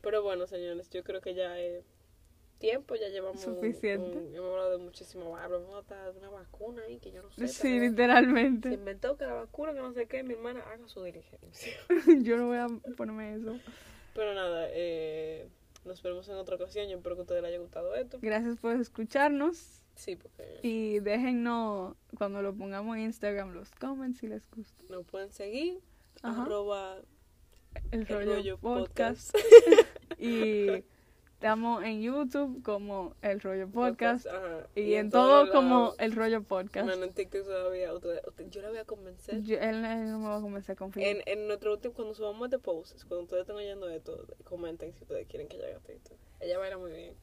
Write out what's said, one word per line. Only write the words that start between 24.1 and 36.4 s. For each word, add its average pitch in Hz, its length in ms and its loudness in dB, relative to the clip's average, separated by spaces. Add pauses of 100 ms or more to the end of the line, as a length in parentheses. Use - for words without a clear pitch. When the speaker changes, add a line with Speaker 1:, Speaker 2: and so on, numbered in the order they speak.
Speaker 2:
si 233 80 -8
les 214 240 -10
gusta. - 380 -18
Speaker 1:
nos 185 160 -10
pueden 196 260 -10
seguir, 285 480 -6 (440)
Speaker 2:
Ajá. 233 200 -4
Speaker 1:
arroba 202 540 -4 (960)
Speaker 2:
El 226 100 -2
Speaker 1:
El 214 60 -6
Speaker 2:
Rollo 208 280 -2
Speaker 1:
Rollo 196 220 -4
Speaker 2:
Podcast. - 720 -4
Speaker 1:
Podcast. 427 600 12
<laughs> - 300 -14
Speaker 2:
Y 214 600 2 (520)
estamos 220 500 0
en 220 160 -4
YouTube 262 600 -2
como 202 600 -6
El 202 180 0
Rollo 190 300 -4
Podcast. 233 560 0
Speaker 1:
Podcast, - 20 -8
ajá. 175 480 -8
Speaker 2:
Y 202 60 -2
Speaker 1:
Y 208 140 2
Speaker 2:
en 214 100 0
Speaker 1:
en 208 60 -4
Speaker 2:
todo 269 340 10
Speaker 1:
todos 285 100 -4
Speaker 2:
como 254 280 8
Speaker 1:
lados. - 160 0
Speaker 2:
El 220 140 2
Rollo 220 300 0